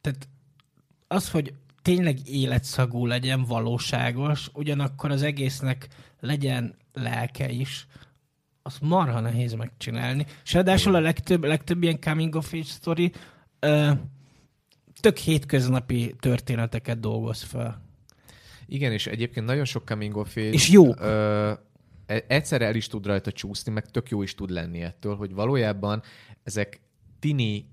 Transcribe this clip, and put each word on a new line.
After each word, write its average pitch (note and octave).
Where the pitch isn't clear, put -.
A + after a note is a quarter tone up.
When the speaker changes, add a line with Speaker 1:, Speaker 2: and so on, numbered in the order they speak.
Speaker 1:
tehát C#3
az, F#3+
hogy D3
tényleg E3+
életszagú B2
legyen, B2+
valóságos, A#2+
ugyanakkor C#3+
az C#3
egésznek C#3
legyen B2+
lelke A#2+
is, B2
az -
marha D3+
nehéz A#2
megcsinálni. A#2+
És -
ráadásul F#3
a F3
Speaker 2:
Igen. D#3+
Speaker 1:
legtöbb, E3+
legtöbb D#3+
ilyen E3
coming D#3+
of D#3+
age E3
sztori, E3+
ö, D3+
tök -
hétköznapi B2+
történeteket A#2
dolgoz A2
fel. A#2
Speaker 2:
Igen, C3+
és G#2
egyébként A2
nagyon C3+
sok A#2+
coming G#2+
of G#2
age, A2
Speaker 1:
És D3
jók. D#3+
Speaker 2:
ö, G#2+
e-, A2
egyszerre C#3
el A2
is A2
tud G2+
rajta G2+
csúszni, G2+
meg G#2+
tök -
jó G2+
is F#2+
tud F#2+
lenni E2+
ettől, G2+
hogy G2
valójában G#2+
ezek G2+
tini A#2+